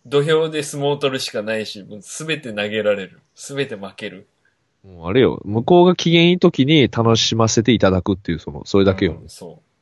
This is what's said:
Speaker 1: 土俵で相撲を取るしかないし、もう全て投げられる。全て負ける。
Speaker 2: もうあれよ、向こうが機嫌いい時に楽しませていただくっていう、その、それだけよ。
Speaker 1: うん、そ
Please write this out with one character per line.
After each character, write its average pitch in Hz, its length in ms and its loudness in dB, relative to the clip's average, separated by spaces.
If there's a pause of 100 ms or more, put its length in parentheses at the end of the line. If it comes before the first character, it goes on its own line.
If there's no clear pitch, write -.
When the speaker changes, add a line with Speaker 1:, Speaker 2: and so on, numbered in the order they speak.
Speaker 1:
土 143 160 0
俵 160 280 0
で 156 120 -4
相 147 200 -8
撲 143 60 0
を 143 80 -2
取 139 180 -2
る 127 60 -4
し - 100 -8
か 110 120 -6
な 110 140 -4
い 107 100 -6
し、 101 160 -14
も 104 140 -18
う 101 40 -18
全 156 400 -10
て 120 120 -12
投 104 160 -6
げ 107 140 -4
ら 104 120 2
れ 95 120 -8
る。 - 140 -20 (140)
全 139 320 -8
て 113 100 -12
負 98 200 -16
け 101 140 -12
る。 95 180 -20 (560)
Speaker 2:
も 87 220 -16
う - 20 -8
あ 95 40 -4
れ 127 80 4
よ、 80 240 4
向 110 200 -4
こ 175 200 6
う - 20 4
が 180 80 4
機 - 160 -2
嫌 170 140 4
い 175 80 4
い 180 60 0
時 139 280 2
に 147 220 4
楽 113 280 2
し - 200 -2
ま 113 120 2
せ 113 140 0
て 120 100 2
い 101 60 2
た 95 120 4
だ 92 120 0
く 101 120 -2
っ - 20 -8
て - 160 -8
い - 20 -4
う、 78 40 -6
そ - 120 -16
の、 71 160 -14
そ 98 120 2
れ 98 60 6
だ 95 100 4
け 95 120 -2
よ。 - 160 -4
Speaker 1:
う 80 40 -20
ん、 - 20 -20
そ - 340 -20 (200)